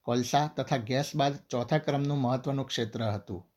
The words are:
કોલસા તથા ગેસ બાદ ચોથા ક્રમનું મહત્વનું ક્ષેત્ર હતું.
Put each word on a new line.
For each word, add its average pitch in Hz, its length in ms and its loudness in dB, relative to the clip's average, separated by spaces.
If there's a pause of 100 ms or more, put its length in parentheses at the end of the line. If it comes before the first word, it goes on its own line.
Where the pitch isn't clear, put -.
કોલસા 135 560 2
તથા 135 200 0
ગેસ 127 380 -2
બાદ 143 180 4 (160)
ચોથા 123 280 0
ક્રમનું 143 440 0
મહત્વનું 131 460 0
ક્ષેત્ર 113 360 -2
હતું. 101 540 -4